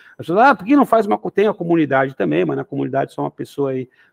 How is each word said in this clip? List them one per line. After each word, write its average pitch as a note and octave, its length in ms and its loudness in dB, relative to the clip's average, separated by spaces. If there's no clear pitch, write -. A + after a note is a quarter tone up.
As - 160 -14
pessoas, F3 120 0
"Ah, C4 160 6
por F#3 100 -10
que C4+ 100 4
não C4+ 100 4
faz A3+ 220 2
uma G#3+ 100 0
co-," F#3 140 -8
tem G#3 160 2
a G3 60 0
comunidade C#3 640 0
também, F3 300 0
mas C#3+ 100 -2
na C3+ 80 -6
comunidade C3+ 500 -4
só C#3+ 100 -6
uma C#3+ 80 -6
pessoa C#3 400 -6
aí C3 180 -6